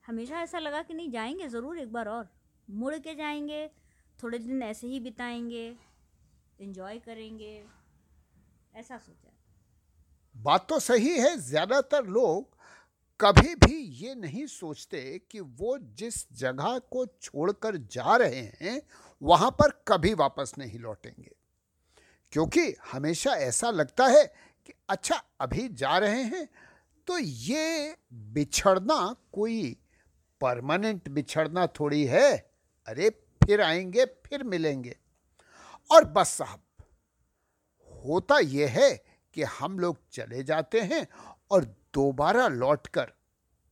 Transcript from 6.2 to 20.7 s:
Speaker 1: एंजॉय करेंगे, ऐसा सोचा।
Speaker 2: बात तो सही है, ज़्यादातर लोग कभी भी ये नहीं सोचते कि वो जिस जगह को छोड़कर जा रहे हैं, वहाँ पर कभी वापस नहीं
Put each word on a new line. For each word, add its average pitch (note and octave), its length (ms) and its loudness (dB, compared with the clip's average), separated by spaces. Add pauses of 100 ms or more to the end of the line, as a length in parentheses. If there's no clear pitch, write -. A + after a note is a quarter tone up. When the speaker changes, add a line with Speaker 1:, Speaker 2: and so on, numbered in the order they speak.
Speaker 1:
एंजॉय G3 380 -14
करेंगे, A3 640 -18 (1080)
ऐसा A#3+ 220 -18
सोचा। - 320 -20 (1040)
Speaker 2:
बात C#3+ 340 0
तो D4+ 100 2
सही B3+ 320 2
है, D4+ 260 2
ज़्यादातर G#3 720 0
लोग G3 500 -2 (600)
कभी B3 360 8
भी C#4+ 220 6 (180)
ये A3+ 200 -12
नहीं G#3+ 320 -10
सोचते D#3 720 -12 (100)
कि G#3+ 80 -14
वो F3+ 380 -8 (180)
जिस G#3 380 -10
जगह C3+ 460 -4 (120)
को B3+ 140 -4 (160)
छोड़कर G3+ 560 -4
जा B2 380 0
रहे C3 360 2 (100)
हैं, A#3 200 -6 (400)
वहाँ F3+ 300 6
पर - 360 2
कभी F#3+ 260 2
वापस C#3+ 440 -2
नहीं A#2 220 -12